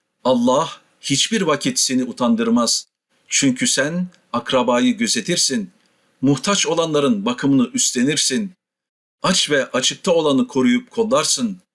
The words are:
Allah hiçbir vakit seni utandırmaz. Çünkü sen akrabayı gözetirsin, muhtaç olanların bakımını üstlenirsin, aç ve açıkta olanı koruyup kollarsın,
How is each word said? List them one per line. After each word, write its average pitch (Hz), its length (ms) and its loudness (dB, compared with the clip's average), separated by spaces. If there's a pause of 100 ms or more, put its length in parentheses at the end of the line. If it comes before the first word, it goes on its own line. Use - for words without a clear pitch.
(240)
Allah 127 480 2 (300)
hiçbir 165 400 -2
vakit 143 380 -2
seni 127 240 0
utandırmaz. 117 840 0 (400)
Çünkü 254 400 0
sen 165 400 -2 (260)
akrabayı 123 640 0
gözetirsin, 117 720 -2 (500)
muhtaç 143 460 0
olanların 147 580 0
bakımını 123 480 0
üstlenirsin, 127 800 -2 (720)
aç 180 260 0
ve 139 220 0
açıkta 131 400 -2
olanı 147 360 2
koruyup 123 440 0
kollarsın, 113 640 -2 (180)